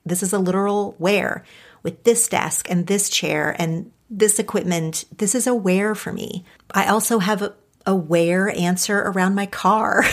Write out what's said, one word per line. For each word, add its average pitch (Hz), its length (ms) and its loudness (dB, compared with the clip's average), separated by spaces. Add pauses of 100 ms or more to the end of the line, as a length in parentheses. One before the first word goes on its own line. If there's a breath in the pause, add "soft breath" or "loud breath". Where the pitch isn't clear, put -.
this 175 180 -2
is 185 100 -2
a 208 60 2
literal 202 580 0
where 190 480 0 (380 loud breath)
with - 200 -8
this 233 240 4
desk - 420 -2
and 175 180 0
this 202 220 0
chair 151 480 -2
and 165 340 -4 (180)
this 208 300 2
equipment. 170 640 -2 (100)
This 208 200 -2
is 247 120 0
a 247 80 2
where 196 400 2
for - 160 -10
me. - 320 -8 (280 soft breath)
I 196 160 0
also 220 320 2
have 196 220 0
a, 202 120 -6 (320)
a 190 100 2
where 170 540 2
answer 180 500 0
around 190 360 0
my 202 100 -2
car, 202 680 2